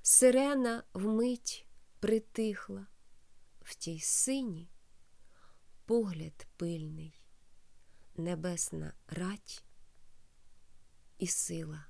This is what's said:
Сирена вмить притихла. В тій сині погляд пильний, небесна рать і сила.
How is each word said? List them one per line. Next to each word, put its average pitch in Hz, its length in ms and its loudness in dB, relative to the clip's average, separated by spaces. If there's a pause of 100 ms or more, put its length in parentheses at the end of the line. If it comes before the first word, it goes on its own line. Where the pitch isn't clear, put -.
Сирена 254 800 8 (100)
вмить 220 720 0 (320)
притихла. 214 880 0 (760)
В - 140 -12
тій 165 240 -6
сині 226 680 0 (1160)
погляд 185 640 0 (100)
пильний, 156 640 -6 (960)
небесна 170 760 -2 (140)
рать 175 560 -6 (1500)
і 180 100 0
сила. 156 640 -4